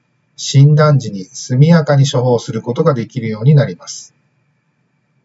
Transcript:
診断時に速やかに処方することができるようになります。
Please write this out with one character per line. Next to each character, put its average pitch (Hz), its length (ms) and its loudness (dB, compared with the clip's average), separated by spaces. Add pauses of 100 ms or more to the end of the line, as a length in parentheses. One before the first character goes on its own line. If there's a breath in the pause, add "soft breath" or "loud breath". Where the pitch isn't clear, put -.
(380)
診 143 360 2
断 151 240 2
時 110 140 -4
に 95 140 -12
速 - 400 -2
や 165 180 4
か 147 120 0
に 135 140 2
処 123 140 -2
方 123 160 0
す - 120 -12
る 110 120 -8
こ 117 100 -8
と 160 100 -2
が 151 120 2
で 113 100 -6
き - 160 -12
る 110 60 -8
よ 107 140 -8
う - 20 -8
に 147 100 4
な 135 100 4
り 92 120 -6
ま - 120 -20
す。 - 280 -20 (1080)